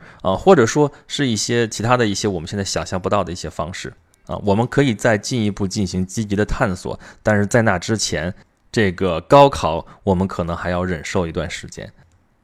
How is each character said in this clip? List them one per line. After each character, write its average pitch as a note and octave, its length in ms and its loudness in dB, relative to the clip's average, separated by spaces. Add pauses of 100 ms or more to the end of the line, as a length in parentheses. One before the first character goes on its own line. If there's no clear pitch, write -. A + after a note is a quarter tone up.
(200)
啊， F#2+ 140 0
或 F#3 200 6
者 B2 120 6
说 C#3+ 260 2 (160)
是 - 180 -2
一 A#2+ 80 0
些 A#2+ 320 0
其 G#2+ 160 -8
他 B2 140 2
的 B2 100 2
一 G2+ 80 0
些 G#2+ 140 -2
我 F#2+ 100 -2
们 D#2 80 -10
现 G2+ 120 -6
在 G2 40 0
想 F2 220 -4
象 F#2+ 160 -6
不 F2+ 80 -4
到 G2 160 0
的 E2+ 80 -10
一 - 20 -10
些 E2 140 -10
方 D#2+ 240 -8
式， - 220 -12 (320)
啊， - 180 -8
我 G2 100 2
们 A#2 120 2
可 C#3 160 2
以 C3 120 2
再 A2 220 2
进 A2+ 260 -2
一 G#2 80 0
步 G2 160 -4
进 G2 200 -2
行 F#2 200 -4
积 - 160 -4
极 G#2 140 -4
的 G#2 80 4
探 G#2 320 -2
索， - 240 -10 (220)
但 G#2+ 160 2
是 G#2 80 0
在 A#2 160 2
那 G2+ 160 2
之 A2 180 -4
前， F2+ 380 -4 (360)
这 G#2 220 2
个 F2+ 280 -2
高 C#3 300 8
考 E2 360 -4 (160)
我 G2 120 2
们 F#2 120 0
可 F#2 180 -6
能 E2+ 120 -6
还 F2+ 140 -6
要 F2+ 120 -2
忍 F2 220 -4
受 F2+ 220 -2
一 E2 60 -8
段 D#2 180 -6
时 - 160 -12
间。 - 260 -16 (520)